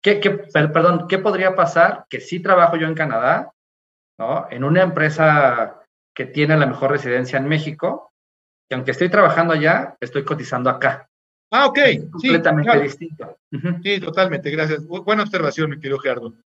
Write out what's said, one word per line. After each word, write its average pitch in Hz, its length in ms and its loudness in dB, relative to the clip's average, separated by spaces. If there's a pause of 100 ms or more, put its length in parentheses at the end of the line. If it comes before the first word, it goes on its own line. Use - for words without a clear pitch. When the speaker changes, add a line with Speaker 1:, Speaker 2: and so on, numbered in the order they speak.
Speaker 1:
¿Qué, 202 200 2
qué, 196 80 2
per-, 151 420 0
perdón, 170 380 2
qué 190 80 0
podría 190 360 0
pasar? 170 560 2
Que 120 120 -10
sí 175 180 -8
trabajo 170 380 4
yo 160 100 -2
en 160 80 -4
Canadá, 135 560 -2 (680)
¿no? 120 320 -6
En 123 140 -8
una 160 180 4
empresa 151 1000 2 (340)
que 127 100 -6
tiene 147 300 2
la 147 100 4
mejor 135 260 -2
residencia 127 460 -2
en 135 120 -2
México, 156 640 -4 (540)
y - 60 -6
aunque 127 180 -4
estoy 180 180 0
trabajando 170 440 4
allá, 165 460 0
estoy 135 240 -6
cotizando 127 480 -4
acá. - 360 -2 (440)
Speaker 2:
Ah, 269 160 4
ok, 277 100 0
Speaker 1:
Es 269 240 4
Speaker 2:
sí, - 80 -12
Speaker 1:
completamente 165 600 2
Speaker 2:
claro. 143 100 6
Speaker 1:
distinto. 156 560 -10 (140)
Ujú. 151 160 -6 (160)
Speaker 2:
Sí, 196 160 -2
totalmente, 160 500 -2
gracias. 151 380 -4
Bu-, 180 160 -10
buena 208 180 0
observación, 160 480 -2
mi - 80 -8
querido 135 220 -6
Gerardo. 120 340 -6 (180)